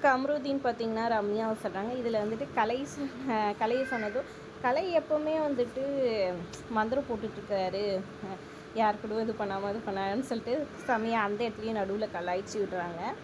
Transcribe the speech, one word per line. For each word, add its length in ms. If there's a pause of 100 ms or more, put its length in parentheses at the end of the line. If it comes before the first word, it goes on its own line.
கமருதீன் 600
பார்த்தீங்கன்னா 460
ரம்யாவை 540
சொல்றாங்க. 300
இதுல 240
வந்துட்டு 280 (100)
கலை 300
சொன்ன, 760
கலையை 260
சொன்னதும், 380 (380)
"கலை 380
எப்பவுமே 360 (140)
வந்துட்டு 340 (880)
மந்திரம் 340
போட்டுட்ருக்காரு, 960 (760)
யார் 260
கூடவும் 220
இது 160
பண்ணாம 300
இது 180
பண்ணாருன்னு" 340
சொல்லிட்டு 460 (200)
செமையா 260
அந்த 320
இடத்துலயும் 320
நடுவுல 340
கலாய்ச்சி 460
விடுறாங்க. 560 (100)